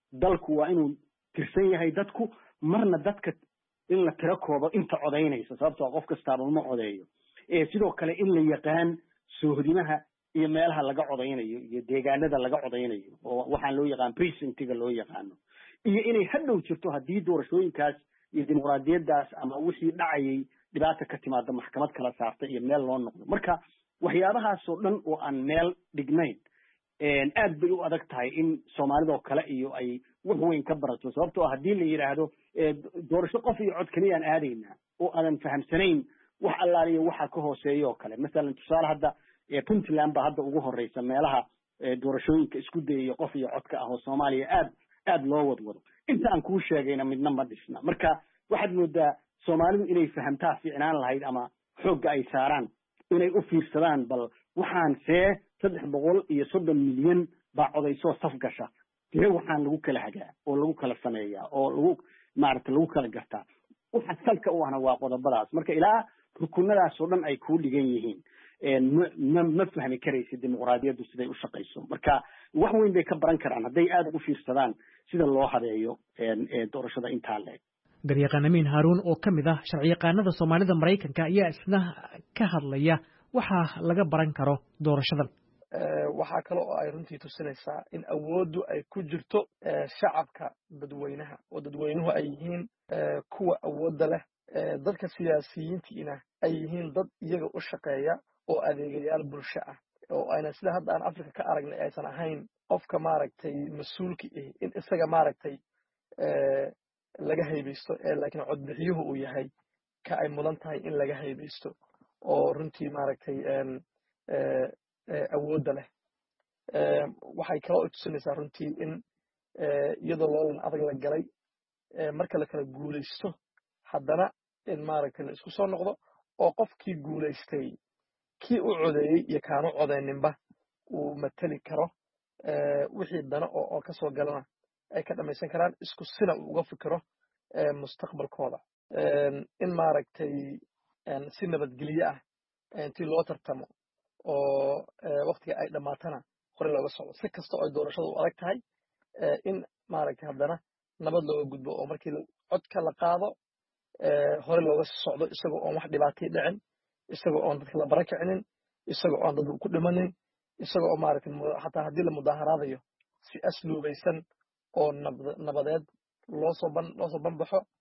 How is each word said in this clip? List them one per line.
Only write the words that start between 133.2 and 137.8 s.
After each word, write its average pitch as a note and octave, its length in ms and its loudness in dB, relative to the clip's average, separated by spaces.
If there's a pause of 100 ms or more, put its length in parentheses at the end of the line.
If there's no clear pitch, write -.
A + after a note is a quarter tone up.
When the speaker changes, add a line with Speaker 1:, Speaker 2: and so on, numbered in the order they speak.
Speaker 3:
dana D3 180 -2
oo, - 180 -4 (100)
oo D3 60 -4
ka E3+ 120 -16
soo D3+ 180 -4
galana C#3+ 340 -4 (460)
ay D#3 120 -4
ka F3 120 -6
dhamaysan D3+ 340 -8
karaan, F3 320 0
isku - 240 -14
sina F#3 300 0
uu D#3 160 -12
uga D#3+ 120 0
fikiro, E3 380 -4 (520)
eh, D3+ 200 0
mustaqbalkooda. C#3 840 -8 (340)